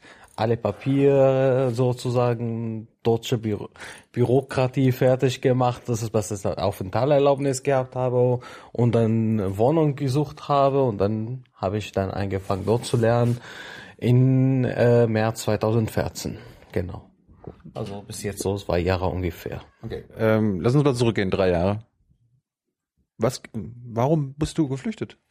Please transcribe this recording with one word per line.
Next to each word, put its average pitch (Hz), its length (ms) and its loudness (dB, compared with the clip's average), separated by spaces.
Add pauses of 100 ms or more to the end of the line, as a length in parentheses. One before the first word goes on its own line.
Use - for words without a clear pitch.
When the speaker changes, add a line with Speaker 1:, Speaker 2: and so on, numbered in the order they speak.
(380)
Speaker 1:
alle 113 180 0
Papiere 135 1160 2
sozusagen, 120 1120 -2 (160)
deutsche 117 340 0
Büro-, 107 300 -4 (460)
Bürokratie 131 800 2
fertig 127 480 2
gemacht, 127 460 0
das 113 140 -4
ist, 113 120 -10
was 107 180 -2
ich 104 140 -6
Aufenthaltserlaubnis 131 1160 0
gehabt 131 340 -2
habe 123 420 2 (320)
und 117 240 2
dann 113 460 2
eine 98 160 -2
Wohnung 147 400 2
gesucht 143 500 -4
habe 139 360 2
und 107 160 0
dann 110 440 -2 (120)
habe 101 220 -2
ich 104 140 -6
dann 95 180 -2
angefangen 95 560 -4
dort 117 200 0
zu - 100 -4
lernen 120 460 2 (560)
in, 131 680 4
äh, 120 440 4
März 110 360 0
zweitausendvierzehn, 110 920 -2 (340)
genau. 90 300 -6 (720)
Also 101 340 -10
bis 98 160 -14
jetzt 98 180 -6
so 98 140 -2
zwei 90 240 -2
Jahre 90 280 0
ungefähr. - 520 -6 (240)
Speaker 2:
Okay, 113 220 -10 (120)
ähm, 110 440 2
lass 123 120 2
uns 143 120 4
mal 139 100 2
zurückgehen, 110 360 0
drei 92 180 2
Jahre. 92 300 2 (1400)
Was, 123 240 -2 (120)
warum 120 840 -2
bist 156 220 -6
du 151 120 0
geflüchtet? 135 480 -8 (140)